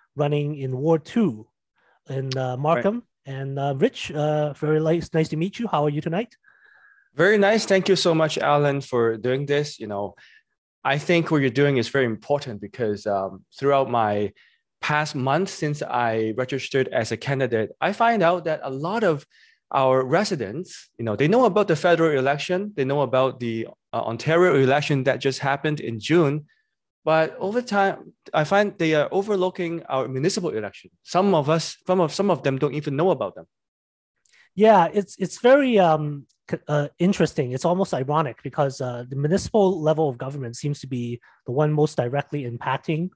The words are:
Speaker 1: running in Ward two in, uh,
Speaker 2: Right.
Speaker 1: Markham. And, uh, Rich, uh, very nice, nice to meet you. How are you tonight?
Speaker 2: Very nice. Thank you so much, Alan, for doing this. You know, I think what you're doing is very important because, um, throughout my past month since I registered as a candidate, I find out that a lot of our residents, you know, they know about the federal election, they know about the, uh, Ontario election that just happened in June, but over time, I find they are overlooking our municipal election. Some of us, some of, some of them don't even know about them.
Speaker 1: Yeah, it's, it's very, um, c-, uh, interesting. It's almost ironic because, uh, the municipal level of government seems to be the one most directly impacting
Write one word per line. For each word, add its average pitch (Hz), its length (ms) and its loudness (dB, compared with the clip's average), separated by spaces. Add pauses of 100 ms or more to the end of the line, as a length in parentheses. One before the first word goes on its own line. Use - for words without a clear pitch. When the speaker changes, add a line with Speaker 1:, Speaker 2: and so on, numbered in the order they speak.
(160)
Speaker 1:
running 147 440 -2
in 131 180 -6
Ward 156 280 0
two 139 420 -2 (600)
in, 135 300 -6
uh, 131 120 -2
Speaker 2:
Right. 127 100 -6
Speaker 1:
Markham. 165 420 0 (240)
And, 135 320 -8
uh, 139 180 -2
Rich, 180 360 -2
uh, 151 420 -2
very 156 260 0
nice, 160 320 -2
nice 160 180 0
to - 80 -6
meet 180 200 -4
you. 233 100 -4
How 151 180 0
are 151 40 0
you 147 120 -4
tonight? 175 340 -6 (800)
Speaker 2:
Very 190 220 4
nice. 208 280 4
Thank 190 220 2
you 190 80 4
so 175 180 2
much, 160 240 0
Alan, 143 440 2
for 117 340 0
doing 127 300 -2
this. 147 340 -2
You 113 80 -12
know, 101 280 -8 (680)
I 135 140 0
think 165 340 0
what 156 80 2
you're 135 100 2
doing 139 280 2
is 117 100 0
very 135 160 0
important 120 560 -4
because, 104 480 -6
um, 98 380 -4 (120)
throughout 139 320 0
my 107 440 0 (480)
past 151 340 -2
month 143 320 0
since 147 340 -6
I 117 540 -2
registered 131 540 -4
as 117 240 -2
a 110 40 -4
candidate, 117 600 -2
I 180 140 0
find 226 280 2
out 170 220 2
that 156 200 -4
a 139 60 -8
lot 175 360 -4
of 156 200 0 (460)
our 131 320 4
residents, 147 920 -4
you 117 80 -6
know, 107 100 -2
they 139 140 2
know 240 160 6
about 202 240 2
the 156 80 2
federal 165 420 4
election, 180 560 -2
they 143 80 -2
know 139 180 0
about 127 380 0
the, 113 300 -6 (240)
uh, 117 80 -4
Ontario 151 540 2
election 139 500 2
that 131 160 0
just 135 180 -2
happened 143 400 -2
in 113 220 -8
June, 151 460 2 (580)
but 160 340 2
over 214 220 -4
time, 202 500 -2 (220)
I 156 100 4
find 196 340 0
they 160 160 2
are 147 160 2
overlooking 185 720 -2
our 135 260 -4
municipal 160 400 -2
election. 104 420 -8 (120)
Some 196 300 2
of 147 160 2
us, 160 280 -2 (100)
some 185 140 2
of, 156 120 0
some 196 160 0
of 156 140 0
them 135 140 0
don't 135 180 -2
even 147 220 -6
know 175 140 2
about 110 240 -4
them. 85 100 -18 (1080)
Speaker 1:
Yeah, 190 400 6
it's, 202 240 -2
it's - 220 -6
very, 254 400 6
um, 151 480 2 (220)
c-, 165 80 -6 (120)
uh, 147 180 0 (100)
interesting. 165 540 0
It's 131 140 -2
almost 180 280 0
ironic 139 480 -2
because, 139 380 -4
uh, 123 300 -6
the 135 80 -8
municipal 185 640 2
level 156 260 2
of 123 100 -4
government 131 380 -10
seems 143 240 -6
to 139 80 -14
be 120 320 -6 (260)
the 120 60 -6
one 151 220 2
most 151 240 0
directly 135 520 -4
impacting 151 680 -4